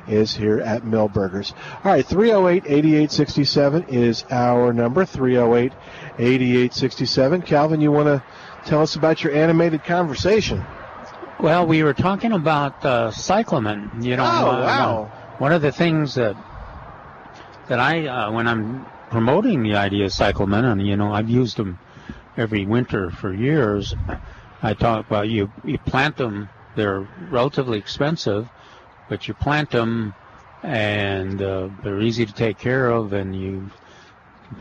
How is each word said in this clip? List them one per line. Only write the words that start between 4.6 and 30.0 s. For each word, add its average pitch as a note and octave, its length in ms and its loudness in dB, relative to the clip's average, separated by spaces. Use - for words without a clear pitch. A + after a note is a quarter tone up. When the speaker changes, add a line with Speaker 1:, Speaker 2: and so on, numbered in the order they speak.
Speaker 1:
number, B2 320 2
three B2+ 320 0
oh A#2+ 160 4
eight, A#2+ 180 2
eight B2+ 240 2
eight B2 320 2
six - 220 -2
seven. C#3 300 2
Calvin, D#3 400 2
you D3+ 120 4
wanna D3 300 4
tell D3+ 160 2
us D#3 120 0
about D#3+ 300 2
your D3 80 0
animated E3 520 2
conversation? F3 800 0
Speaker 2:
Well, E3 260 4
we D#3+ 160 4
were C#3+ 120 4
talking G3+ 380 0
about, D3 520 0
uh, A#2+ 260 2
cyclamen. A2+ 920 -2
You B2 140 0
know, C3 80 2
Speaker 1:
Oh, - 20 2
Speaker 2:
uh, C3 100 0
Speaker 1:
wow. B2 520 -2
Speaker 2:
one C#3 140 2
of E3 100 2
the C#3+ 100 2
things D#3+ 440 0
that, A2 200 0
that B2 100 0
I, D3+ 280 0
uh, A#2 260 -4
when A#2 140 -2
I'm A#2 380 -2
promoting C3+ 520 2
the G#2+ 140 2
idea G2+ 280 2
of F#2+ 80 -2
cyclamen, G2+ 540 0
and, G2+ 200 0
you G2+ 100 0
know, G#2 180 0
I've A2 160 -2
used B2 260 0
them F#2+ 220 -6
every G#2+ 300 -2
winter A2 440 -2
for F#2+ 220 -8
years, G#2+ 640 0
I G#2+ 120 0
talk A2+ 320 0
about G#2+ 220 0
you, G#2+ 220 0
you D3+ 140 -4
plant C#3+ 400 -2
them, G#2 300 -4
they're G2+ 320 -2
relatively B2+ 480 0
expensive, A#2+ 720 -4
but - 180 -8
you A2 80 -6
plant D3 360 -2
them, A2+ 440 -2